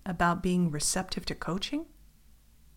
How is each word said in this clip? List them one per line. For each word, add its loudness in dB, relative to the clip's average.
about 2
being 4
receptive -2
to -6
coaching? -4